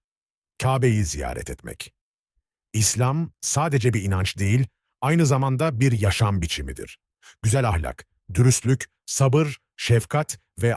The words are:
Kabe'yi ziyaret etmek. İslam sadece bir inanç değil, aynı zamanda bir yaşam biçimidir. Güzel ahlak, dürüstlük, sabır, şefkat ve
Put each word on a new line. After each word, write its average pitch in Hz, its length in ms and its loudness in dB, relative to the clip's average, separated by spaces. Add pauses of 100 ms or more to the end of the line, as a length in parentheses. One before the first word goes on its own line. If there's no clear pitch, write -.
(640)
Kabe'yi 123 420 2
ziyaret 69 460 -6
etmek. - 440 -14 (760)
İslam 123 580 0 (100)
sadece 139 540 0
bir 107 80 -2
inanç 95 360 -2
değil, 107 280 2 (340)
aynı 156 260 2
zamanda 131 540 0
bir 120 200 2
yaşam 101 420 0
biçimidir. - 560 -8 (440)
Güzel 123 260 2
ahlak, 80 380 -4 (280)
dürüstlük, 127 520 2 (200)
sabır, 143 520 0 (180)
şefkat - 640 -2 (240)
ve 117 140 0